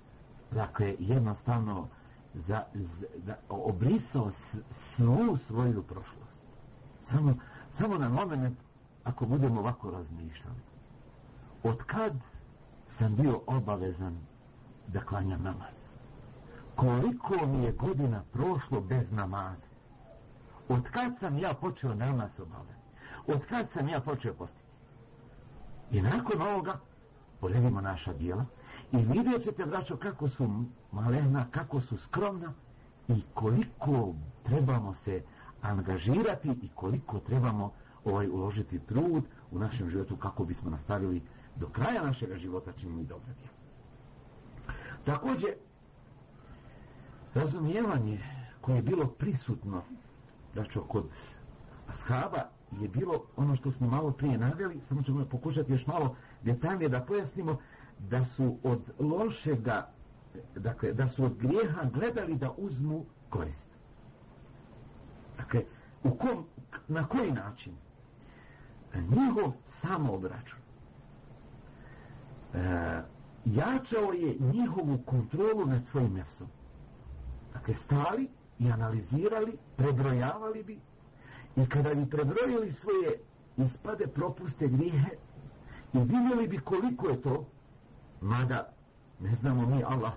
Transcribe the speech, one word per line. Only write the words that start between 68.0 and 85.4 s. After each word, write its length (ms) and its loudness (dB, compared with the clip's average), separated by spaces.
Njihov 560 4
samoobračun, 800 -2
e, 480 0
jačao 680 2
je 260 2
njihovu 640 2
kontrolu 600 2
nad 220 2
svojim 260 2
nefsom. 340 -8
Dakle, 220 -2
stali 540 2
i 120 4
analizirali, 840 2
prebrojavali 880 2
bi 160 -12
i 140 6
kada 260 4
bi 140 2
prebrojili 640 2
svoje 480 2
ispade, 500 0
propuste, 600 -2
grijehe 440 4